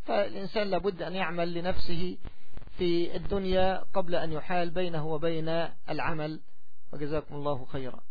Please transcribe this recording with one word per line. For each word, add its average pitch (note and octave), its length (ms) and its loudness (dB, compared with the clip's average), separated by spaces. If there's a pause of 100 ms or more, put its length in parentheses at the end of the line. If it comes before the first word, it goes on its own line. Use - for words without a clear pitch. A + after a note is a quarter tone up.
فالإنسان G3+ 640 -4
لابد F3 320 -2
أن E3 120 -6
يعمل E3+ 400 -4
لنفسه F3+ 640 6 (600)
في F3 380 0
الدنيا F#3 680 2 (100)
قبل E3+ 200 4
أن D#3+ 180 2
يحال F3 380 0
بينه E3 360 -2
وبين D#3+ 420 -2 (400)
العمل. D3+ 520 -2 (520)
وجزاكم D3 420 -2
الله C#3+ 300 -2
خيرا. B2+ 360 -2 (100)